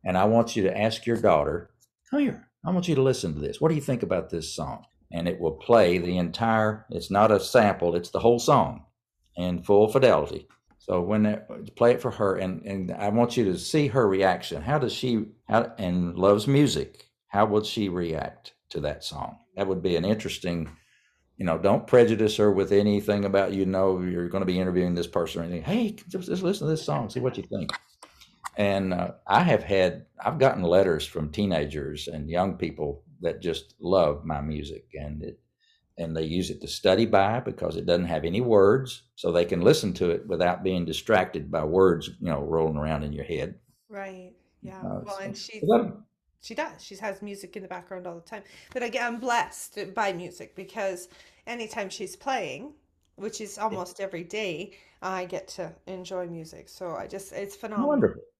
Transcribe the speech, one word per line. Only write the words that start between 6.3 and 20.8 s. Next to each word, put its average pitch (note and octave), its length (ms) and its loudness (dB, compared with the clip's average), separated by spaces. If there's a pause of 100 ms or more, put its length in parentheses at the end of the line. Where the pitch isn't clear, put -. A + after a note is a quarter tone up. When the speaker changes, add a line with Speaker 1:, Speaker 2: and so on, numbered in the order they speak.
Speaker 1:
it's - 200 -8
not G#2 200 6
a G2+ 80 6
sample, F#2 560 4
it's F2 160 -4
the F#2+ 100 -4
whole A#2+ 180 6
song A#2 480 2 (500)
in F2+ 260 -2
full G#2 240 6
fidelity. G#2+ 600 2 (300)
So F2+ 240 -2
when G#2+ 240 2
it, - 500 -6
play A#2+ 160 6
it A#2+ 80 0
for B2+ 100 -4
her, F#2+ 260 0
and, F#2 280 -6
and F#2+ 260 -6
I G#2 200 -2
want A#2+ 260 2
you A#2+ 80 2
to F2+ 140 0
see D3 300 0
her A#2 200 4
reaction. F#2 540 0
How C#3+ 160 0
does A#2+ 160 -2
she, A#2 320 -2 (220)
how, A2+ 300 2
and F2+ 400 -2
loves G2+ 300 6
music, C#3 640 0 (180)
how G2+ 180 2
would G#2+ 200 0
she G#2 240 -4
react E2 640 -6 (160)
to D#2+ 100 -6
that D2 240 -6
song? - 340 -10 (160)
That G2 140 -2
would F2+ 140 -2
be F2 140 2
an E2 100 0
interesting, F2 640 -4 (680)